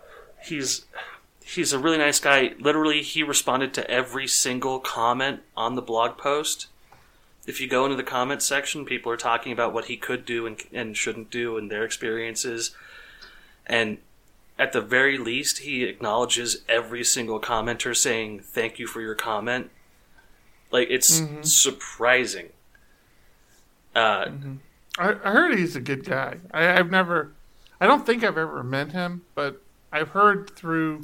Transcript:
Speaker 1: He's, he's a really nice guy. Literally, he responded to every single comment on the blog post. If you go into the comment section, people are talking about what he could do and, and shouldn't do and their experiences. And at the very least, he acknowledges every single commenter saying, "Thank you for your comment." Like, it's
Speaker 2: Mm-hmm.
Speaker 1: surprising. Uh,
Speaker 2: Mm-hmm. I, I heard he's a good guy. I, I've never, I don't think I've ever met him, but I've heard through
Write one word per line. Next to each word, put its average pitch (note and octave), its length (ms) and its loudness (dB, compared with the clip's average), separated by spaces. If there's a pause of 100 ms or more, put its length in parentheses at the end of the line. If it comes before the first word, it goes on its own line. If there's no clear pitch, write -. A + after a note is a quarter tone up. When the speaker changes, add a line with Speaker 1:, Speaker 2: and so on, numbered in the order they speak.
(420)
Speaker 1:
He's, - 440 -4 (580)
he's D#3 280 -2
a C#3 60 0
really D#3+ 200 2
nice D3 200 4
guy. C#3 400 4
Literally, D3+ 440 2
he D#3 200 -2
responded C3+ 520 0
to - 160 -4
every B2+ 360 0
single C3 540 0
comment B2 600 0 (160)
on A#2 200 -2
the B2 60 -4
blog A#2 360 0
post. D3 480 -2 (800)
If - 140 -8
you C3 80 -6
go C3 160 2
into C#3 120 0
the C3 60 -4
comment C3 400 -2
section, C#3+ 420 -2
people A#2+ 280 -4
are A#2 40 -4
talking A#2 360 0
about A2+ 200 0
what A2+ 140 -4
he B2 100 -8
could A#2+ 280 -6
do A#2 220 -4
and, G#2+ 140 -10 (120)
and A2+ 240 -6
shouldn't A2 340 -4
do A#2+ 260 -4
and G#2+ 140 -6
their G#2+ 140 -2
experiences. A#2 880 -4 (920)
And A2 320 0 (600)
at - 140 2
the A#2+ 80 2
very C3 380 4
least, B2 400 -2
he C3+ 260 -4
acknowledges A#2 720 0 (100)
every A#2 360 0
single A2+ 360 0
commenter A#2 560 -2
saying, A2 440 0
"Thank A2+ 380 -4
you A#2 100 -8
for A#2 120 -10
your A2 140 -6
comment." A2+ 560 -4 (1000)
Like, B2 180 4
it's D#3+ 300 4
Speaker 2:
Mm-hmm. D3+ 220 -6
Speaker 1:
surprising. B2 1040 2 (1500)
Uh, G#2+ 320 4
Speaker 2:
Mm-hmm. C#3 280 -10 (440)
I, F3+ 120 2 (140)
I G3 80 0
heard D4 260 4
he's D#3+ 160 0
a C#3+ 60 -6
good C3+ 240 -4
guy. C3 320 -4 (140)
I, F3 280 4
I've E3+ 120 2
never, F3 420 0 (480)
I F#3 60 4
don't C#4+ 180 6
think A#3 180 2
I've F#3 140 0
ever D3+ 260 -4
met C#3 300 -4
him, F3 300 -4 (120)
but C#3 280 -4 (280)
I've D3+ 200 -2
heard G3+ 440 4
through D#3+ 500 -2